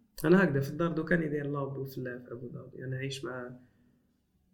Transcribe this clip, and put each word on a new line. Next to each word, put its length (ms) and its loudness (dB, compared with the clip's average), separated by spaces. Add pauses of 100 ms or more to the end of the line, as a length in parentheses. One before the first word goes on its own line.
(260)
انا 180 8
هكذا 160 4
في 100 0
الدار 220 0
دوكا 240 2
ندير 320 0
لابو 380 -2
في 120 -10
ال-، 280 -6
في 60 -18
ابو 180 -8
ظبي. 360 -10
انا 120 -2
عايش 280 -4
مع، 320 -8 (960)